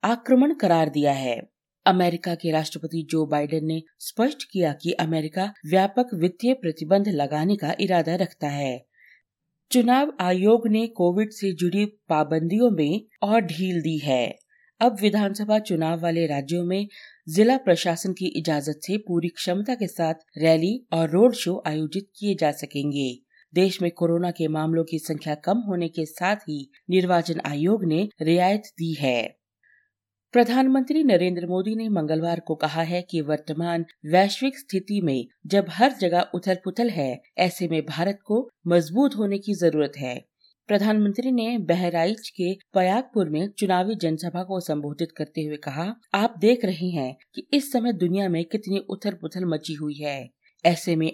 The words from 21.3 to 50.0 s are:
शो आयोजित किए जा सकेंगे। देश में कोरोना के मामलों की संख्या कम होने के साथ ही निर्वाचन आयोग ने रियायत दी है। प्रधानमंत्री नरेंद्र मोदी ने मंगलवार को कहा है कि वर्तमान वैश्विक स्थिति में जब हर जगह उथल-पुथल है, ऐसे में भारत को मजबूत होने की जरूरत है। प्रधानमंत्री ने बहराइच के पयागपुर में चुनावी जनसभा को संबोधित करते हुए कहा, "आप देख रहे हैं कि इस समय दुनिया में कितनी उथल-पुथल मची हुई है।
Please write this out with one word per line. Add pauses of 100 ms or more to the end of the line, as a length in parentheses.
शो
आयोजित (100)
किए
जा
सकेंगे। (360)
देश
में
कोरोना
के
मामलों
की
संख्या
कम
होने
के
साथ
ही (200)
निर्वाचन
आयोग
ने (140)
रियायत
दी
है। (880)
प्रधानमंत्री
नरेंद्र
मोदी
ने
मंगलवार
को
कहा
है
कि
वर्तमान (220)
वैश्विक
स्थिति
में (200)
जब
हर
जगह
उथल-पुथल
है, (160)
ऐसे
में
भारत
को (160)
मजबूत
होने
की
जरूरत
है। (420)
प्रधानमंत्री
ने
बहराइच
के (180)
पयागपुर
में
चुनावी
जनसभा
को
संबोधित
करते
हुए
कहा, (200)
"आप
देख
रहे
हैं (180)
कि
इस
समय
दुनिया
में
कितनी
उथल-पुथल
मची
हुई
है। (340)